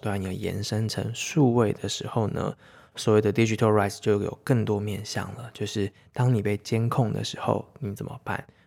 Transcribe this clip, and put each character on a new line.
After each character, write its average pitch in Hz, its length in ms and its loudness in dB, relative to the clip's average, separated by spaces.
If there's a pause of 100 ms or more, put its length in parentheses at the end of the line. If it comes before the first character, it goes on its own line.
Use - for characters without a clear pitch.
段 101 180 -2
也 92 140 -4
延 95 300 -4
伸 107 240 0
成 104 260 -4
数 127 400 4
位 110 180 4
的 - 160 -6
时 - 200 -6
候 110 200 0
呢， 95 280 -4 (400)
所 110 180 4
谓 107 60 8
的 104 120 4
digital 110 380 4
rights 101 300 2
就 104 200 2
有 - 220 -4
更 117 220 2
多 104 160 0
面 104 240 -6
向 95 300 -6
了。 117 180 -12
就 - 120 -8
是 101 280 -2 (200)
当 127 220 2
你 104 80 2
被 104 140 0
监 113 320 0
控 113 240 0
的 104 100 -4
时 - 160 -8
候， - 260 -2 (140)
你 101 160 -8
怎 - 100 -10
么 - 200 -10
办？ - 200 -6 (220)